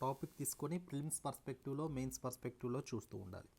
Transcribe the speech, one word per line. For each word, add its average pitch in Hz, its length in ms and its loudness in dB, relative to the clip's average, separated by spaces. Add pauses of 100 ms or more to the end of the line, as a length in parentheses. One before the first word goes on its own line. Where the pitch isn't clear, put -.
టాపిక్ 139 340 0
తీసుకొని 147 400 0
ప్రిలిమ్స్ 151 480 0
పర్స్పెక్టివ్‌లో, 139 640 0
మెయిన్స్ 131 360 0
పర్స్పెక్టివ్‌లో 123 560 0
చూస్తూ 107 380 -2
ఉండాలి. 92 400 -8